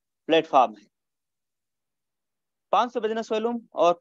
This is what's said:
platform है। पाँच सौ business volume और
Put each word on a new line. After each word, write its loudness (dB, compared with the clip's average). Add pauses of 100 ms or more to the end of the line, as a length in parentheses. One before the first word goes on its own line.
(300)
platform 2
है। -20 (1900)
पाँच 0
सौ -6
business -6
volume -4 (160)
और 2